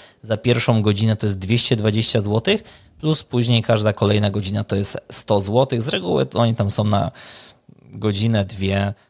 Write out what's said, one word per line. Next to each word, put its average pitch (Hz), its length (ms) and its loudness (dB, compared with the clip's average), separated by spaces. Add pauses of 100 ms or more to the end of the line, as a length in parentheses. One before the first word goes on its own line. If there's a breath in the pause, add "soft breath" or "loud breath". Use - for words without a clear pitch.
(220 loud breath)
za 107 160 -4
pierwszą 117 440 2
godzinę 107 340 2
to 107 100 -4
jest 98 140 -2
dwieście 113 360 0
dwadzieścia 107 460 0
złotych, 110 420 0 (360 loud breath)
plus 156 240 -2
później 120 380 2
każda 107 320 2
kolejna 104 380 2
godzina 101 320 -2
to - 120 -4
jest 98 220 0 (140)
sto - 300 0
złotych. 117 400 0
Z 117 60 -4
reguły 165 380 -2
to 131 140 -4
oni 117 160 2
tam 101 160 0
są 107 120 0
na 104 280 0 (800 loud breath)
godzinę, 107 540 0
dwie. 98 480 -2 (160 soft breath)